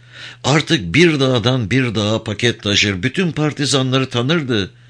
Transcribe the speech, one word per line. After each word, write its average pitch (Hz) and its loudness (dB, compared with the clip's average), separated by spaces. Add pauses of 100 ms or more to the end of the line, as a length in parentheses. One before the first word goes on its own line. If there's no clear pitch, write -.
(440)
Artık 127 0
bir 156 4
dağdan 127 0
bir 120 0
dağa 110 0
paket 110 -2
taşır, 101 0
bütün 160 -2
partizanları 131 0
tanırdı 123 -2 (180)